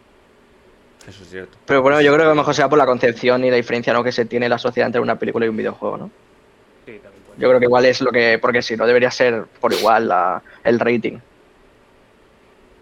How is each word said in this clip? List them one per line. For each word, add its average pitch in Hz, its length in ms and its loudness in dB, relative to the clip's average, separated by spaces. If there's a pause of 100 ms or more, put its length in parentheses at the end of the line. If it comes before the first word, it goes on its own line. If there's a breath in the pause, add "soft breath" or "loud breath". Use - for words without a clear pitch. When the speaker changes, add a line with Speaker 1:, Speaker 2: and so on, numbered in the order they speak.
(1080)
Speaker 1:
Eso 95 160 -20
es 85 60 -20
cierto. 92 360 -18
Speaker 2:
Pero 139 160 0
bueno, 143 200 2
Speaker 1:
Eso - 0 -
Speaker 2:
yo 143 100 4
Speaker 1:
es - 20 4
Speaker 2:
creo 160 120 2
que - 20 4
a - 20 4
lo 156 60 2
Speaker 1:
cierto. - 0 -
Speaker 2:
mejor 143 200 0
sea 139 140 0
por 151 80 2
la 139 80 4
concepción 123 580 0
y 127 80 0
la 123 60 2
diferencia, 120 360 -2
¿no?, 120 100 0
que 123 80 -2
se 120 140 -2
tiene 120 220 -4
en - 40 -4
la 117 60 0
sociedad 120 300 -2
entre 120 140 -2
una 117 180 -4
película 113 260 -4
y 113 40 -2
un 110 80 -6
videojuego, 104 400 -8
¿no? - 120 -14 (760)
Speaker 3:
Sí, 110 140 -20
también - 240 -20
puede 104 160 -20
Speaker 2:
Yo 123 80 0
Speaker 3:
ser. - 20 6
Speaker 2:
creo 127 100 6
que 123 60 4
igual 123 200 4
es 127 160 2
lo 127 100 0
que, 117 300 2
porque 120 200 0
si 113 160 -6
no 113 100 0
debería 123 240 2
ser 117 340 -2 (140)
por 117 140 -2
igual 110 340 2
la, 90 340 -2 (220 loud breath)
el 117 160 2
rating. 117 380 -2 (1600)